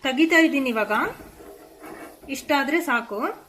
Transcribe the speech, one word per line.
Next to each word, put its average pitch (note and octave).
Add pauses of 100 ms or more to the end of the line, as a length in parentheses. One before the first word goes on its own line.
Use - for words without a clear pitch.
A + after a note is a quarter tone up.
ತೆಗಿತಾ D#4+
ಇದ್ದೀನಿ C4+
ಇವಾಗ. G#3+ (1400)
ಇಷ್ಟಾದ್ರೆ C#4+ (100)
ಸಾಕು. A#3 (300)